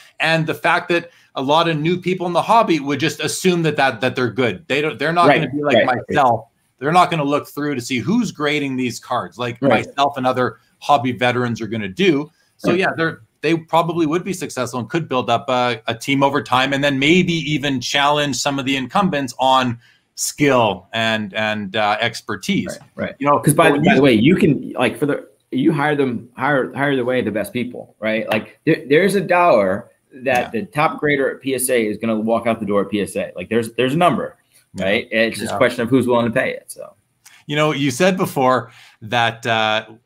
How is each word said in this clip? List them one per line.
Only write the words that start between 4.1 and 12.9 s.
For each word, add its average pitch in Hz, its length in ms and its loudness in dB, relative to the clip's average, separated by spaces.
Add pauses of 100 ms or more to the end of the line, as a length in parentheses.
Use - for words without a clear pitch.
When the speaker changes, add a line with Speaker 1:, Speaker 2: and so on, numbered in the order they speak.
Speaker 1:
they're 127 140 0
good. 101 360 -2
They 135 140 0
don't, 147 180 -4
they're 151 140 -2
not 170 160 4
Speaker 2:
Right, 139 140 4
Speaker 1:
gonna 127 100 -4
be 147 100 -4
like 143 140 4
Speaker 2:
right, 101 100 4
right. 123 220 0
Speaker 1:
myself. 123 400 2 (300)
They're 143 140 -2
not 175 180 4
gonna 160 140 -2
look 139 240 -2
through 147 260 -6
to 123 80 -6
see 127 160 -4
who's 190 340 -2
grading 143 440 -2
these 123 220 -4
cards, 101 380 -6
like 120 240 -6
Speaker 2:
Right. 127 260 2
Speaker 1:
myself 139 300 -2
and 127 100 -2
other 123 300 0 (220)
hobby 131 340 2
veterans 123 480 0
are 113 80 -8
gonna 104 200 -6
do. 151 420 0 (260)
So - 140 -2
Speaker 2:
Right. 180 100 2
Speaker 1:
yeah, 170 160 0